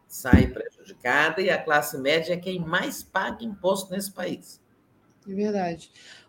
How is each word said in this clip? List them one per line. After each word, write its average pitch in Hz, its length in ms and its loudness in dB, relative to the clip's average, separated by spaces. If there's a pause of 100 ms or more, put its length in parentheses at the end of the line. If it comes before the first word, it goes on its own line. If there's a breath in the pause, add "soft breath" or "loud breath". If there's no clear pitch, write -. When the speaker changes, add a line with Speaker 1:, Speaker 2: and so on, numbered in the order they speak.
Speaker 1:
sair - 440 4
prejudicada, 147 880 0
e 190 80 2
a 151 120 2
classe 147 360 2
média 160 360 2
é 175 40 -4
quem 180 220 -6
mais 180 440 -2
paga 214 420 -4
imposto 196 460 -2
nesse 196 200 -4
país. - 480 -8 (680)
Speaker 2:
É 196 60 -8
verdade. 190 580 -2 (380 soft breath)